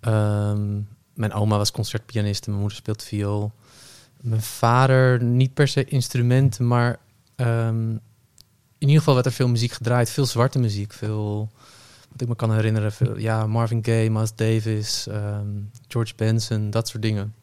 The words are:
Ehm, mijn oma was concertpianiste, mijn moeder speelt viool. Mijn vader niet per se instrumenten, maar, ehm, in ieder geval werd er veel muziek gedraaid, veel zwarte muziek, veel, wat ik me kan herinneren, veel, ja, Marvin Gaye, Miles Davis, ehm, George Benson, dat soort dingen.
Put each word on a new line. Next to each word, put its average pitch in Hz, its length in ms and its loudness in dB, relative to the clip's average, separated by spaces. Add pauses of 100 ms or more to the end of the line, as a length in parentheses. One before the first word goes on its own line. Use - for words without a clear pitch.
Ehm, 104 800 0 (340)
mijn 107 180 -2
oma 104 240 2
was 101 140 0
concertpianiste, 104 760 -4
mijn 101 120 -4
moeder 101 180 -4
speelt - 240 -8
viool. 104 500 -4 (680)
Mijn 110 220 -2
vader 127 800 4
niet 127 320 2
per 143 140 2
se 135 160 0
instrumenten, 127 800 2
maar, 120 320 2 (380)
ehm, 113 540 0 (880)
in 139 120 2
ieder 156 80 8
geval 151 160 4
werd 127 120 2
er 127 60 0
veel 123 160 0
muziek 120 240 0
gedraaid, 117 380 0
veel 139 160 0
zwarte 123 320 2
muziek, 104 340 -2
veel, 107 580 -4 (640)
wat - 80 -12
ik 123 80 -4
me 120 80 -2
kan 110 160 0
herinneren, 110 400 0
veel, 110 260 -2
ja, 110 280 0
Marvin 113 380 0
Gaye, 113 260 2
Miles 110 240 -2
Davis, 110 720 -2
ehm, 104 400 -6 (420)
George 113 280 -4
Benson, 110 540 0
dat 110 180 -2
soort 110 140 -10
dingen. 107 400 -2